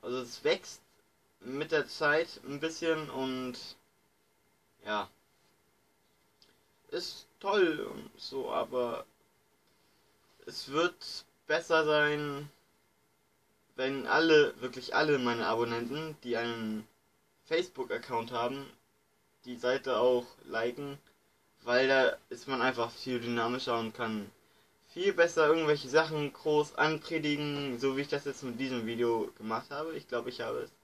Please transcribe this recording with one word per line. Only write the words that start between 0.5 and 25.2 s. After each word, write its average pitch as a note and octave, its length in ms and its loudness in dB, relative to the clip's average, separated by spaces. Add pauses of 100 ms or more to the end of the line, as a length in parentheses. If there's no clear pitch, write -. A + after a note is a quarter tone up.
mit C#3 320 -6
der D3 160 2
Zeit D#3 580 0
ein C#3+ 140 -6
bisschen D#3+ 500 -2
und B2+ 480 -4 (1300)
ja, G#2 260 -4 (1800)
ist - 340 -8 (140)
toll F#3 500 2
und - 280 -12
so, - 340 -6
aber B2 540 -2 (1400)
es - 220 -12
wird - 560 -2 (240)
besser D#3+ 380 2
sein, D3 640 0 (1300)
wenn C3+ 320 -4
alle, D#3 520 6
wirklich B2 340 -8
alle D3 260 4
meine A#2 280 0
Abonnenten, A#2+ 760 -2
die A#2+ 120 -2
einen A2+ 500 -4 (600)
Facebook-Account B2 880 -4
haben, B2 360 -2 (760)
die B2 100 -10
Seite B2 440 0
auch B2 260 4 (180)
liken, C3 540 -4 (640)
weil B2 260 4
da C3+ 300 4 (120)
ist B2 200 -12
man B2+ 120 0
einfach A#2+ 300 0
viel B2+ 300 -4
dynamischer A#2+ 580 0
und A2+ 140 -4
kann A2 360 -4 (600)
viel F#3 240 0
besser E3 340 6